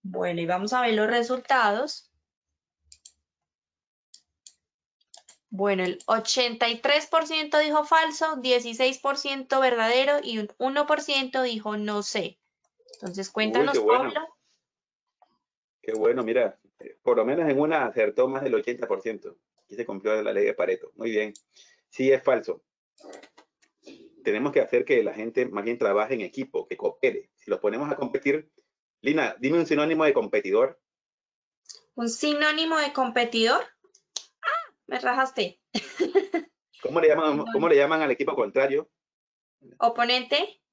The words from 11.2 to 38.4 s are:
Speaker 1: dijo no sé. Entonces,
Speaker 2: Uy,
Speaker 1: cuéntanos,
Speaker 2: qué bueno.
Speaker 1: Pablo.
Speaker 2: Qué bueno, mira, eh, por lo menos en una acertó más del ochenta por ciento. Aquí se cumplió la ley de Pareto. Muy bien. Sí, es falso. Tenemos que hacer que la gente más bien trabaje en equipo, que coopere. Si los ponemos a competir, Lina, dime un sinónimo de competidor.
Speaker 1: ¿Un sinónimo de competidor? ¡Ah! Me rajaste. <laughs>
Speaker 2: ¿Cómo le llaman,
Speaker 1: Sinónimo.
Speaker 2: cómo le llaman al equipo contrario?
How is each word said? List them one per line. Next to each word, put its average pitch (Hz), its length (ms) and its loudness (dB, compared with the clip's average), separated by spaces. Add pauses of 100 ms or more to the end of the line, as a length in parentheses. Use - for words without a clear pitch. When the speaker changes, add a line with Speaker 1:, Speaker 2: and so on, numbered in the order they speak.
Speaker 1:
dijo 214 360 -4
no 208 260 -4
sé. - 340 -6 (580)
Entonces, 190 340 -10
Speaker 2:
Uy, - 40 -20
Speaker 1:
cuéntanos, 226 400 2
Speaker 2:
qué 254 60 2
bueno. 233 240 4 (100)
Speaker 1:
Pablo. 320 140 -6 (1500)
Speaker 2:
Qué 110 120 -6
bueno, 117 300 2
mira, 120 360 0 (200)
eh, - 220 -20
por - 160 2
lo 110 80 2
menos 151 240 0
en 135 100 2
una 151 260 2
acertó 110 420 0
más 135 160 -4
del 113 120 0
ochenta 117 320 -2
por 95 140 -2
ciento. 104 360 -10 (260)
Aquí 101 120 -20
se 113 100 -6
cumplió 107 360 -2
la 107 120 -2
ley 101 120 2
de - 80 0
Pareto. 92 420 -4
Muy 117 160 -6
bien. 107 220 -2 (560)
Sí, 131 220 2
es 131 120 4
falso. 113 380 0 (1600)
Tenemos 123 280 -2
que 139 80 2
hacer 123 240 0
que 117 200 2
la 98 100 -4
gente 113 320 -4
más 101 180 -8
bien 117 140 -4
trabaje 107 360 0
en 113 80 -4
equipo, - 460 -8
que - 80 -8
coopere. - 600 -4
Si - 140 -20
los 101 100 -2
ponemos 120 300 -2
a - 60 -4
competir, 139 560 -4 (500)
Lina, 139 380 0
dime 143 200 0
un 160 60 0
sinónimo 156 380 0
de 143 100 4
competidor. 107 680 0 (1120)
Speaker 1:
¿Un 233 140 -4
sinónimo 302 680 0
de 285 140 0
competidor? 233 720 2 (800)
¡Ah! 640 320 -4 (140)
Me 254 120 -4
rajaste. 247 600 -2 (120)
<laughs> - 800 -2 (300)
Speaker 2:
¿Cómo 165 180 0
le 156 80 6
llaman, 156 240 6
Speaker 1:
Sinónimo. 143 220 -2
Speaker 2:
cómo 160 160 2
le 156 80 8
llaman 156 240 4
al 143 100 2
equipo 139 240 0
contrario? 135 540 0 (880)